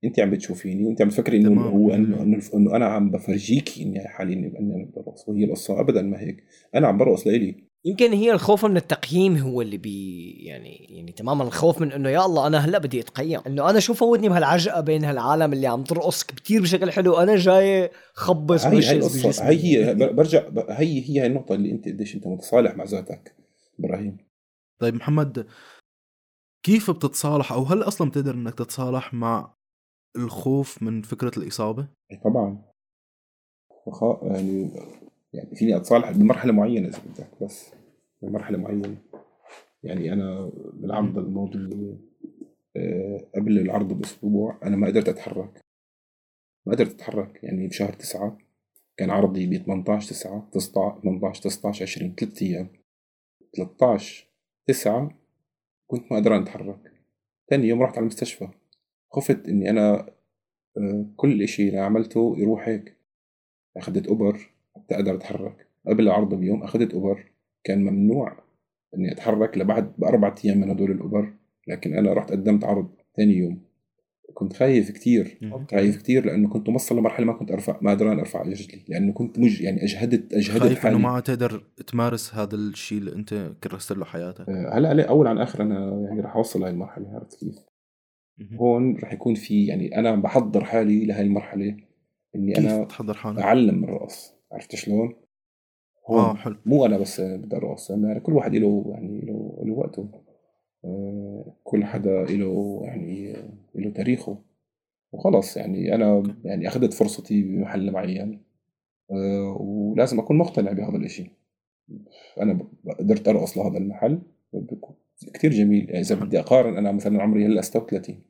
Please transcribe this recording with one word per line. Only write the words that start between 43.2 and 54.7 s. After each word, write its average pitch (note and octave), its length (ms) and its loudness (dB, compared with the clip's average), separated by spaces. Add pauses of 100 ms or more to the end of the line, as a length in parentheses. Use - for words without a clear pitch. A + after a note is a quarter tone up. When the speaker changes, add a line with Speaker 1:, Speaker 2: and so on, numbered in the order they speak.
Speaker 1:
قبل G#2 240 2
العرض F#2 340 -2
بأسبوع G#2 680 -4
أنا G2+ 120 -2
ما G2 120 2
قدرت G2+ 220 2
أتحرك. - 500 -10 (1080)
ما G2 80 0
قدرت A2+ 200 2
أتحرك. - 500 -10
يعني F#2 240 -6
بشهر G2 260 -4
تسعة G2+ 440 -8 (600)
كان F#2 120 -2
عرضي F#2+ 380 2
بثمنتاش F#2+ 600 -2
تسعة، G2+ 420 -12
تسعة، G2 520 -2
تمنتاش، F#2+ 360 -4
تسعتاش، G2+ 420 -6
عشرين، F2+ 340 -8
تلات - 260 -8
أيام. F#2 280 -4 (840)
تلتاش G#2 760 -2 (400)
تسعة C3 420 0 (800)